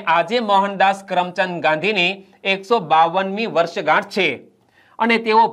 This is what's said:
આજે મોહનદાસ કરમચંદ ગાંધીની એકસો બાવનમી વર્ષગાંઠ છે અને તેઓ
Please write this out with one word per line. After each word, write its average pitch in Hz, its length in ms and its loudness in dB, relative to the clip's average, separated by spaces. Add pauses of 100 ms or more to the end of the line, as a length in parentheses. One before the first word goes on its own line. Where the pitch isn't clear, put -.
(160)
આજે 170 240 0
મોહનદાસ 196 580 2 (100)
કરમચંદ 180 560 -2
ગાંધીની 190 560 0 (320)
એકસો 190 240 -2 (160)
બાવનમી 190 640 0
વર્ષગાંઠ 170 600 0
છે 185 120 0 (680)
અને 226 200 2
તેઓ 220 240 4 (100)